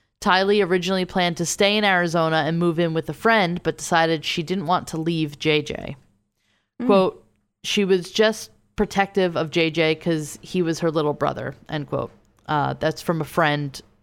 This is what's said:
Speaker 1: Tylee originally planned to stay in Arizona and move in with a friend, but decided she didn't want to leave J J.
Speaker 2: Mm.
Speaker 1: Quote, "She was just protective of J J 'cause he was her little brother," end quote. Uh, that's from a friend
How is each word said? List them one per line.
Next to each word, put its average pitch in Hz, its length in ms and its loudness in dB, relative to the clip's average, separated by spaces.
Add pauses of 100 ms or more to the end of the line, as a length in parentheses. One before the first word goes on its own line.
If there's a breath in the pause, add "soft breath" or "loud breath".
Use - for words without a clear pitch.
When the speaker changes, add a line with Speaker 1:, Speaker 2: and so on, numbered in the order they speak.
(200)
Speaker 1:
Tylee 196 460 4
originally 185 400 0
planned 175 320 -2
to 170 80 -2
stay 202 320 2
in 214 60 0
Arizona 165 640 2
and 165 120 0
move 170 220 0
in 170 140 0
with 160 160 -4
a 151 40 -4
friend, 190 480 2
but 160 160 -2
decided 165 480 0
she - 160 -4
didn't 170 260 -4
want 175 220 0
to 160 80 -6
leave 160 420 -2
J 151 220 2
J. - 340 -8 (840)
Speaker 2:
Mm. 240 60 -4
Speaker 1:
Quote, 190 360 4 (400)
"She 202 220 0
was 180 260 2
just 220 400 0 (240)
protective 190 600 0
of 156 140 -2
J 160 180 2
J 160 260 2
'cause 156 460 -4
he - 200 -2
was 165 180 -2
her 165 120 0
little 147 220 0
brother," 135 420 -4 (140)
end 147 180 -6
quote. 123 240 -6 (360)
Uh, 139 260 0
that's 151 280 -4
from 165 200 -2
a 147 40 -6
friend 147 560 -2 (220)